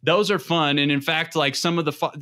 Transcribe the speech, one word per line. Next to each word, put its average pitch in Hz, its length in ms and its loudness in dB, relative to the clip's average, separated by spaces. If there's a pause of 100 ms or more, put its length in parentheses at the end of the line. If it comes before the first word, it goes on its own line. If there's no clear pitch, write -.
those 185 300 2
are 196 80 0
fun, 151 400 0
and 143 120 2
in 139 100 0
fact, 160 340 -2
like, 139 180 2
some 170 240 -2
of 165 80 -2
the 147 60 -2
fo-, - 200 -4 (100)